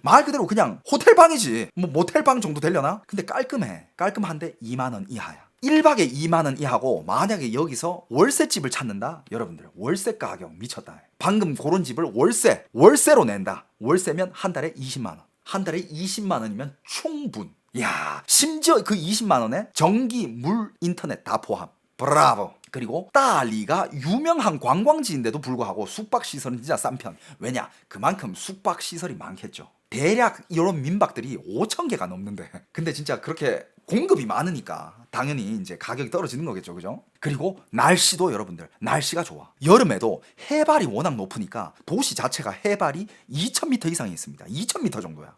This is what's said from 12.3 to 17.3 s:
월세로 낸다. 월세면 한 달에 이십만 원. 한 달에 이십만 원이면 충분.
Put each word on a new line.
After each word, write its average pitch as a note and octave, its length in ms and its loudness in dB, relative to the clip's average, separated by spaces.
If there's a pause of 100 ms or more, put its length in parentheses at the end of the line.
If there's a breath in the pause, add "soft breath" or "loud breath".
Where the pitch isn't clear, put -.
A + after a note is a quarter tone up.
월세로 A#3 520 8
낸다. G2 400 -4 (140)
월세면 F3+ 540 0
한 F#3 200 -4
달에 D3+ 220 -6
이십만 C3 420 -8
원. - 60 -20 (200)
한 G3 200 -4
달에 E3+ 160 -4
이십만 F3 640 -4
원이면 A2+ 340 -8 (100)
충분. D4 680 -8 (280)